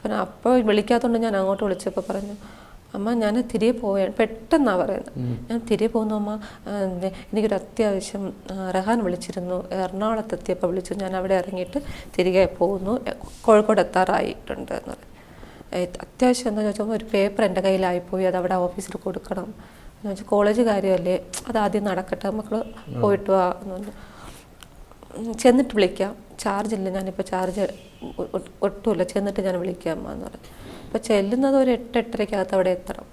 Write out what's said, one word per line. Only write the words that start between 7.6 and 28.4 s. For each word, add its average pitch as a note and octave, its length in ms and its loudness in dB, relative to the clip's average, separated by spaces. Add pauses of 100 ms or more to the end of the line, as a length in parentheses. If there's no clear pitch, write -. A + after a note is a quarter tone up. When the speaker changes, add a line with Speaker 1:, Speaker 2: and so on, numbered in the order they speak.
Speaker 1:
ആ, F#3+ 200 -6
റഹാൻ G#3 320 2
വിളിച്ചിരുന്നു, F3+ 680 -4
എറണാകുളത്ത് G3 600 -2
എത്തിയപ്പോൾ F3+ 340 -2
വിളിച്ചു, F3+ 260 -2
ഞാൻ F#3+ 220 -4
അവിടെ F#3+ 180 0
ഇറങ്ങിയിട്ട് F#3 480 -2 (380)
തിരികെ F#3 260 6 (140)
പോകുന്നു, F#3+ 400 2 (100)
എ, - 40 -6 (280)
കോഴിക്കോട് G#3+ 400 8
എത്താറായിട്ടുണ്ട്' - 920 0
എന്ന് - 180 -8
പറഞ്ഞു. - 880 -14
'ഏ, F3+ 60 0
അത്യാവശ്യം B3 640 0
എന്താ?' G#3+ 140 -2
ചോദിച്ചപ്പോൾ, G#3+ 340 -2
'ഒരു A3 180 -4
പേപ്പർ G3+ 320 4
എൻ്റെ F#3 160 0
കയ്യിലായിപ്പോയി, F#3 640 2
അത് F#3 100 2
അവിടെ F#3 180 0
ഓഫീസിൽ F3+ 440 -2
കൊടുക്കണം.' F#3+ 460 -6
എന്ന് - 680 -12
വെച്ചാൽ, G3 160 -8
'കോളേജ് G#3 360 4
കാര്യമല്ലേ, F#3 580 2 (280)
അത് A3+ 100 -2
ആദ്യം G#3 260 2
നടക്കട്ടെ, F#3+ 460 -2
മക്കൾ G#3+ 340 -4 (240)
Speaker 2:
ഉം. - 140 -4
Speaker 1:
പോയിട്ട് G3+ 300 2
വാ' F#3 220 4 (100)
എന്ന് F#3+ 100 -10
പറഞ്ഞു. G3+ 200 -10 (1200)
'ഉം, A3+ 200 -8
ചെന്നിട്ട് B3 380 6
വിളിക്കാം, G3 400 2 (240)
ചാർജ് G#3+ 360 -2
ഇല്ല, F#3+ 140 -2
ഞാനിപ്പോൾ F#3+ 340 -4
ചാർജ് F#3 440 -2 (520)
ഒ-, F3+ 60 -4 (100)
ഒ-, F3+ 60 -2 (200)